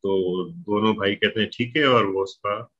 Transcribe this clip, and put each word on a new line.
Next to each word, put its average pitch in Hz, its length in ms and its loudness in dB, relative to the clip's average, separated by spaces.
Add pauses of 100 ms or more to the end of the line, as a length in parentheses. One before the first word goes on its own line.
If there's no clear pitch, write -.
तो 92 460 0
दोनों 104 460 0
भाई 101 200 0
कहते 107 260 0
हैं, 98 120 0
"ठीक 123 240 -4
है," 147 100 4
और 117 180 6
वो 95 180 -2
उसका 104 460 -6 (100)